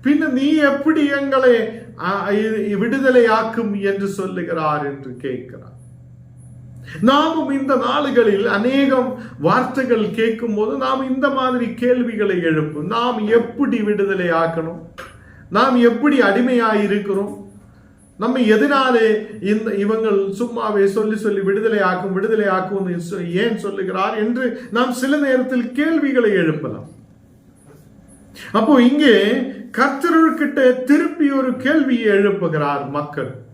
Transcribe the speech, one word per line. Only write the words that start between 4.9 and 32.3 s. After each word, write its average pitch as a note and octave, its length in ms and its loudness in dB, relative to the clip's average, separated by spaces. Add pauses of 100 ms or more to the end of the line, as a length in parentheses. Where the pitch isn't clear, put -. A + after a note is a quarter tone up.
என்று C3 200 -12 (140)
கேட்கிறார். A#2 500 -10 (1300)
நாமும் C#4+ 580 2
இந்த C4 140 0 (140)
நாளுகளில் A#3 600 2 (100)
அநேகம் C4 540 2 (280)
வார்த்தைகள் A3+ 720 0
கேட்கும் A3+ 480 -2
போது A3+ 140 -2 (120)
நாம் C4 240 -2
இந்த C4+ 200 0
மாதிரி B3 440 -2
கேள்விகளை A3 680 0
எழுப்பும். D#3 560 -2
நாம் A#3+ 220 -2 (200)
எப்படி A#3 400 -2 (100)
விடுதலை G3 400 0 (140)
ஆக்கணும்? E3 380 -6 (680)
நாம் B3 280 2 (120)
எப்படி C#4+ 320 2
அடிமையாயிருக்கிறோம்? G3+ 1120 0 (840)
நம்ம B3+ 200 -2 (140)
எதனாலே B3+ 520 2 (460)
இந்த, A3 160 0 (160)
இவங்கள் A3 340 0 (220)
சும்மாவே A3+ 440 -2 (120)
சொல்லி G#3+ 220 0
சொல்லி G3 240 -2
விடுதலை G#3 380 0 (100)
ஆக்கும், F#3 260 -4
விடுதலை G#3 400 0
ஆக்கும்னு F#3 420 -4 (120)
சொ-, F3+ 180 -8 (160)
ஏன் A3+ 140 0
சொல்லுகிறார் F#3+ 680 -4
என்று A#3+ 220 -2 (260)
நாம் B3 200 0
சில C4+ 260 -2
நேரத்தில் B3+ 540 0
கேள்விகளை C#4 600 0 (100)
எழுப்பலாம். C#3+ 480 -4 (1600)
அப்போ A3+ 240 4 (140)
இங்கே C#4+ 260 6 (600)
கர்த்தர்கிட்ட D4+ 840 2 (240)
திருப்பி D4 480 2
ஒரு C4 200 0 (140)
கேள்வியை B3+ 420 2 (100)
எழுப்புகிறார் D#3 720 0